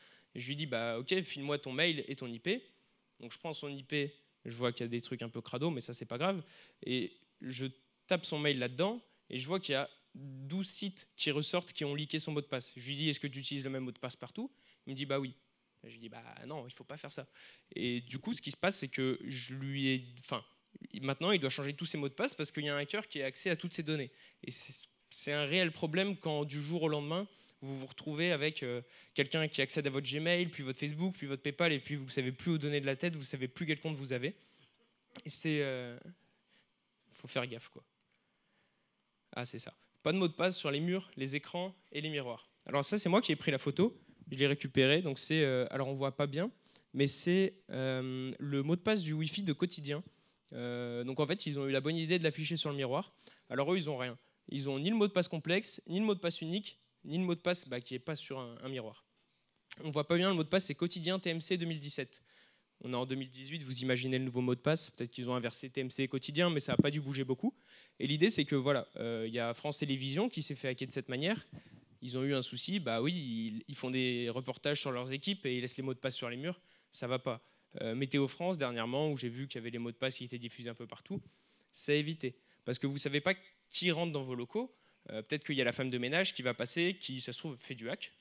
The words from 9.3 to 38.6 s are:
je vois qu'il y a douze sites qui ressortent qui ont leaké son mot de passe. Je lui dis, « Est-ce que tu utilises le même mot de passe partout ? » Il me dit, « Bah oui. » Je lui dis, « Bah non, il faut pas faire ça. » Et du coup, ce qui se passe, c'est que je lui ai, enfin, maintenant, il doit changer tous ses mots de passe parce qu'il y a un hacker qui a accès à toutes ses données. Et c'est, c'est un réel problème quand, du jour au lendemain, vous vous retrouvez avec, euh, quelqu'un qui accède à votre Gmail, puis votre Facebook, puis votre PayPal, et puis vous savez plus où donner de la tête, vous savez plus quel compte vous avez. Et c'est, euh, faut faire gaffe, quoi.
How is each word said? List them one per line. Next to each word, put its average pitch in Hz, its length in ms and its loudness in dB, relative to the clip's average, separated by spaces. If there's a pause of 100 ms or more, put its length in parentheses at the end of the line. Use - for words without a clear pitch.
je 127 100 -4
vois 185 140 0
qu'il 151 140 0
y - 20 4
a 139 140 0 (240)
douze 139 540 -4
sites - 380 -6 (100)
qui - 140 2
ressortent 151 420 0
qui - 120 -6
ont 143 100 -2
leaké 151 240 -2
son 156 140 -4
mot 147 80 0
de 143 60 -4
passe. 127 300 -4
Je 123 100 -12
lui 139 100 -4
dis, « 151 140 2
Est-ce 143 100 0
que 143 60 -2
tu 135 120 -6
utilises 139 260 -4
le 135 60 -4
même 131 140 -2
mot 123 80 -6
de - 60 -12
passe - 180 -4
partout ? » 208 340 -8 (360)
Il 127 40 -8
me 135 40 -6
dit, « 135 120 -4
Bah 139 140 2
oui. » 131 140 -4 (500)
Je 113 60 -16
lui 113 100 -18
dis, « 113 100 -12
Bah 117 120 -16 (240)
non, 135 200 -8
il 127 80 -14
faut 131 100 -16
pas 147 140 -12
faire 143 140 -10
ça. » 131 140 -10 (480)
Et 120 280 0
du 123 160 -8
coup, 233 160 -4
ce - 80 -6
qui - 80 -6
se - 80 -6
passe, 196 180 2
c'est - 120 -4
que 131 360 0
je 127 300 -6
lui 135 340 2
ai, 131 160 4 (140)
enfin, - 260 -6 (560)
maintenant, 135 300 0
il 196 100 6
doit 135 100 2
changer 143 240 -2
tous 165 120 -4
ses 160 120 -2
mots 139 100 0
de 131 60 -14
passe 247 200 0
parce 151 160 -4
qu'il 151 140 -4
y 147 40 -2
a 143 60 0
un 143 40 0
hacker 202 280 -2
qui 143 160 -6
a 135 40 0
accès 135 240 -2
à 165 60 4
toutes 170 180 -6
ses 170 80 -4
données. 147 280 -2 (320)
Et - 80 -10
c'est, - 380 -8 (220)
c'est - 220 -4
un 147 120 2
réel 165 280 4
problème 175 440 0
quand, 151 280 0
du 147 160 -4
jour 156 220 -2
au 160 60 6
lendemain, 151 400 0 (320)
vous 135 180 -6
vous 131 80 -8
retrouvez 156 460 0
avec, 156 300 0
euh, 123 200 -2 (320)
quelqu'un 156 320 4
qui 151 140 0
accède 143 260 2
à 143 40 2
votre 135 180 -2
Gmail, 170 380 2
puis 156 160 -6
votre 131 160 -4
Facebook, 156 380 -2
puis 143 100 -6
votre 135 160 -4
PayPal, 156 300 2
et 139 80 2
puis 147 160 -4
vous 135 120 -6
savez 127 240 0
plus 170 200 0
où 160 60 4
donner 147 220 0
de 139 60 -2
la 135 100 2
tête, 175 180 -2
vous 143 100 -8
savez 131 220 -4
plus 156 200 -4
quel 156 140 0
compte 156 160 -2
vous 135 160 -4
avez. 131 220 0 (920)
Et 156 60 -8
c'est, 151 320 0
euh, 127 360 -4 (1120)
faut - 160 -16
faire 123 180 0
gaffe, 120 220 -10
quoi. - 160 -20 (1500)